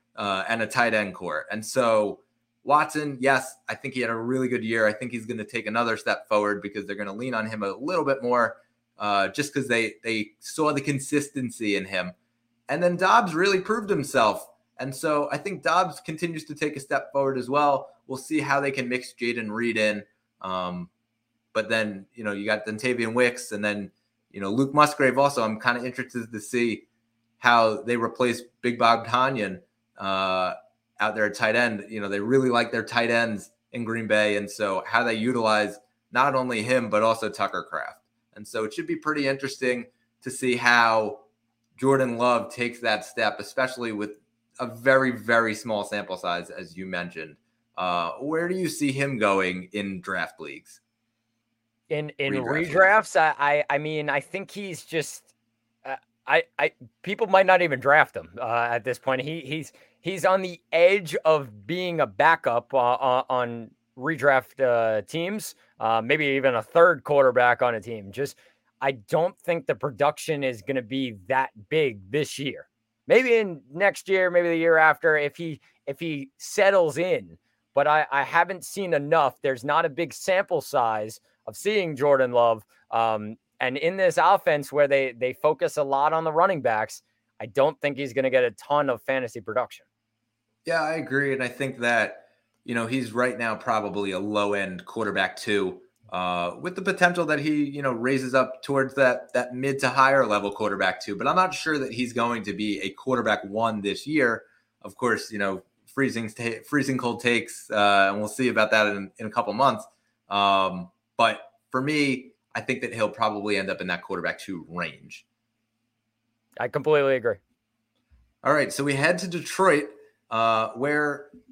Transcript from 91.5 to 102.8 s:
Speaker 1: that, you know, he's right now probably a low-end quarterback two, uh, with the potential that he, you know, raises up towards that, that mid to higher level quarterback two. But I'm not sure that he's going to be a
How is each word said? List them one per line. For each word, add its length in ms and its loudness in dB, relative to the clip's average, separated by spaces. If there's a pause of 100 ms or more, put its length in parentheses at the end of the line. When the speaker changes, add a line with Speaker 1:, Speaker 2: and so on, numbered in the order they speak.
Speaker 1:
that, 460 0 (400)
you 100 -6
know, 120 -2
he's 260 -4
right 260 0
now 160 -2
probably 560 -2
a 80 -4
low-end 640 -2
quarterback 520 -2
two, 420 -2 (320)
uh, 500 -4
with 140 -8
the 60 -8
potential 440 0
that 140 0
he, 260 0
you 160 -8
know, 100 0
raises 420 -2
up 300 0
towards 320 0
that, 380 2
that 200 0
mid 260 -2
to 100 0
higher 360 6
level 260 0
quarterback 500 -2
two. 140 -6
But 120 -4
I'm 80 2
not 180 2
sure 240 -4
that 160 -4
he's 180 -4
going 320 -2
to 100 -8
be 260 -4
a 100 -6